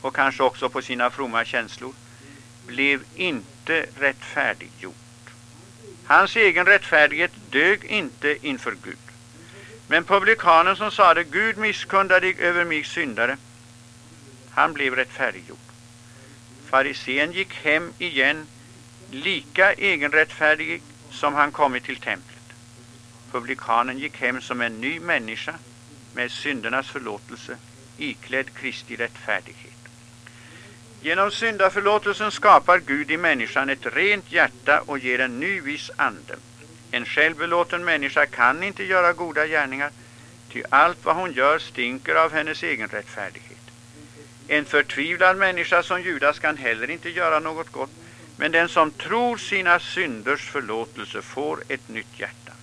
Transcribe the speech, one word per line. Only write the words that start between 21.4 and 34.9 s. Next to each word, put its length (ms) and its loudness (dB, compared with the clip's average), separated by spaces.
kommit 320 0
till 120 -8
templet. 460 -8
Publikanen 680 0
gick 180 -8
hem 240 -2
som 200 -6
en 200 -4
ny 200 -6
människa 540 -4
med 160 -4
syndernas 580 -4
förlåtelse, 680 -12
iklädd 560 -6
Kristi 420 -10
rättfärdighet. 720 -6
Genom 280 2
syndaförlåtelsen 1000 2
skapar 480 8
Gud 320 -2
i 60 0
människan 540 0
ett 160 -4
rent 460 0
hjärta 540 2
och 120 -6